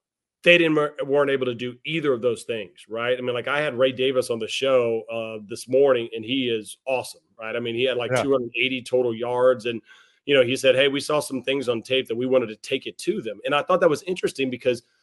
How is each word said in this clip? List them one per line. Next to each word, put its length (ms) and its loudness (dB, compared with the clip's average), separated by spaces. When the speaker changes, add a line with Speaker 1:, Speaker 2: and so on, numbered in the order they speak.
Speaker 1:
They 140 8
didn't, 500 0
weren't 240 2
able 160 0
to 80 -4
do 300 -8
either 280 -2
of 100 -2
those 220 -2
things, 440 -10
right? 300 -2
I 20 -10
mean, 140 -4
like, 140 -4
I 120 0
had 160 -4
Ray 160 4
Davis 380 0
on 80 -2
the 100 -6
show, 640 0
uh, 360 -8
this 220 -12
morning, 460 4
and 100 -8
he 240 -2
is 380 -4
awesome, 340 -4
right? 160 -8
I 60 -2
mean, 140 -4
he 100 0
had, 140 0
like, 120 -4
Speaker 2:
Yeah. 120 2
Speaker 1:
two 100 2
hundred 240 0
eighty 240 -2
total 340 0
yards, 520 2
and, 160 -4
you 100 2
know, 80 6
he 140 0
said, 200 4
"Hey, 120 4
we 120 -2
saw 200 0
some 220 -8
things 260 -2
on 140 -2
tape 260 -2
that 60 -4
we 100 -2
wanted 240 2
to 80 -12
take 300 -6
it 120 -12
to 220 -4
them." 240 -10
And 100 0
I 80 2
thought 180 2
that 100 6
was 140 0
interesting 440 -4
because 340 -2